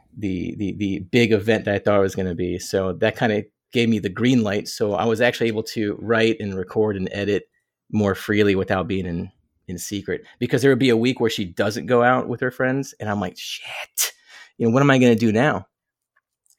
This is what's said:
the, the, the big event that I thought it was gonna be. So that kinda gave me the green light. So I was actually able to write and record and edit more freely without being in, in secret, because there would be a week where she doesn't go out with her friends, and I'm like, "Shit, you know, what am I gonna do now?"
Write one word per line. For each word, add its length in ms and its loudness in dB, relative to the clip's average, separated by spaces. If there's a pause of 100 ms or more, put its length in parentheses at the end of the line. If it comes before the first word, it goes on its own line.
(160)
the, 420 -6
the, 160 -4
the 260 -4
big 320 2
event 340 0
that 80 0
I 60 0
thought 180 2
it 60 4
was 120 -2
gonna 200 -4
be. 240 -4
So 340 -2
that 240 -2
kinda 260 0 (300)
gave 160 2
me 80 2
the 120 -4
green 340 2
light. 240 -2
So 260 -4
I 120 0
was 160 0
actually 260 2
able 160 -2
to 360 -4
write 400 0
and 160 -6
record 420 -2
and 140 -4
edit 380 -2 (420)
more 220 2
freely 420 2
without 320 -2
being 200 -4
in, 240 -6 (360)
in 120 -8
secret, 420 -8 (180)
because 220 0
there 80 6
would 100 4
be 100 4
a 80 4
week 220 0
where 120 2
she 140 -4
doesn't 420 -2
go 160 4
out 240 2
with 140 -6
her 100 -2
friends, 480 -2
and 100 -6
I'm 100 -2
like, 180 -6
"Shit, 760 -8 (440)
you 100 0
know, 60 2
what 100 4
am 80 6
I 80 6
gonna 160 8
do 160 2
now?" 340 0 (920)